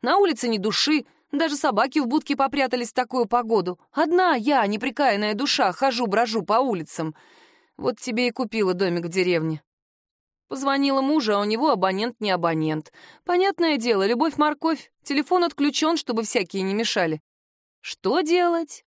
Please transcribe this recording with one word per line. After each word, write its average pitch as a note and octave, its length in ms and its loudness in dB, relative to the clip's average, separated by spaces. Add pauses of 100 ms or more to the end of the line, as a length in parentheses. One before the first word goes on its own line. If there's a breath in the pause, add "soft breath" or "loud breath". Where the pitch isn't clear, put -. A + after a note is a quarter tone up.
На D4 160 2
улице E4+ 280 2
ни A3+ 120 0
души, A#3+ 480 0 (260 soft breath)
даже C#4+ 240 0
собаки B3+ 440 0
в C4 60 0
будке C#4+ 300 -2
попрятались C4 540 -2
в - 40 -18
такую B3 300 0
погоду. G#3+ 560 0 (100)
Одна E4+ 440 2
я, A#3+ 320 2
неприкаянная G#3+ 640 0
душа, A3 400 0
хожу-брожу A3+ 720 0
по G#3+ 180 2
улицам. E3+ 540 -2 (640 soft breath)
Вот B3+ 200 -2
тебе B3 300 0
и - 20 0
купила G#3+ 440 -2
домик F3 320 -2
в - 20 -4
деревне. E3 540 0 (920)
Позвонила C#4 480 0
мужу, C4+ 320 2
а G3+ 80 2
у G#3 40 0
него A3+ 260 0
абонент G3+ 500 0
не G#3 100 -2
абонент. D#3+ 640 -2 (320 loud breath)
Понятное F4 540 0
дело, A3 280 2
любовь-морковь, D4+ 840 0 (100)
телефон D#4+ 420 0
отключён, D#4 520 0
чтобы A3+ 280 -2
всякие G3 360 -2
не F#3+ 140 -2
мешали. F3+ 480 -2 (580)
Что B3+ 400 -2
делать? E4+ 640 0 (120)